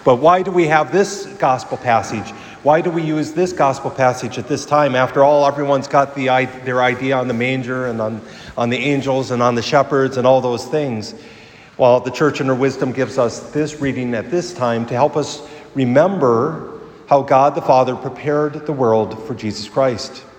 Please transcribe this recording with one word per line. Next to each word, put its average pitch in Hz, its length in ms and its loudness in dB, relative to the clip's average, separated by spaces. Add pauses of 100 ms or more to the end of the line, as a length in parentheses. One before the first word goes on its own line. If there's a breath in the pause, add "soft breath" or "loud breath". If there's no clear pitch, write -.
But 131 120 6
why 170 260 4
do 190 100 -4
we 175 160 2
have 151 240 2
this 196 360 -2 (100)
gospel 131 400 0
passage? 113 540 -2 (320 loud breath)
Why 151 180 4
do 180 80 0
we 165 140 -2
use 156 280 -2
this 180 220 -2
gospel 139 380 0
passage 123 460 -2
at 120 100 -8
this 147 180 -4
time? 147 300 2
After 131 280 2
all, 143 220 6
everyone's 139 420 0
got 139 280 2
the 131 140 -2
i-, 127 160 4
their 127 360 -4
idea 127 340 0
on 127 120 -2
the 127 60 -2
manger 127 520 -4
and 113 160 -4
on, 110 200 -6 (360 loud breath)
on 120 120 0
the 120 80 0
angels 135 540 0
and 120 100 0
on 123 140 2
the 117 60 0
shepherds 135 560 0
and 123 80 0
all 131 160 6
those 123 240 -4
things. 120 480 -4 (640 loud breath)
Well, 123 220 6
the 131 120 -4
church 147 300 0
in 135 60 -2
her 131 80 2
wisdom 131 360 -2
gives 127 280 -4
us 117 320 -2
this 151 280 -4
reading 123 360 -4
at 107 160 -6
this 175 200 -4
time 117 360 -2
to 123 80 -6
help 139 200 2
us - 320 -6 (280 loud breath)
remember 139 1040 2 (260 loud breath)
how 139 140 4
God 139 320 4
the 160 80 -4
Father 127 340 4
prepared 147 720 -4
the 156 80 -4
world 110 540 0
for 127 80 -8
Jesus 104 340 -8
Christ. 131 540 -2 (160)